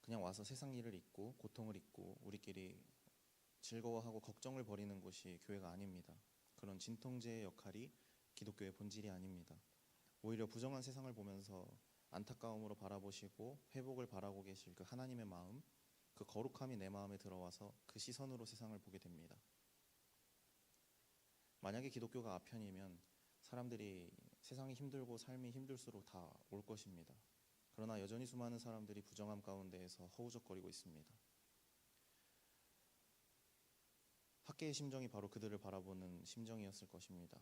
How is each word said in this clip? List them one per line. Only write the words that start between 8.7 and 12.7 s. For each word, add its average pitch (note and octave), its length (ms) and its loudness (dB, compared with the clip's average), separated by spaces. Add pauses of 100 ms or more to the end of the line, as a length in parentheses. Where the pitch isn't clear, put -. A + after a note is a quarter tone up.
본질이 G#2 380 0
아닙니다. F#2 520 -4 (600)
오히려 A2 260 6
부정한 C3 340 2
세상을 C3 320 -2
보면서 G2 560 -2 (420)
안타까움으로 G#2+ 640 0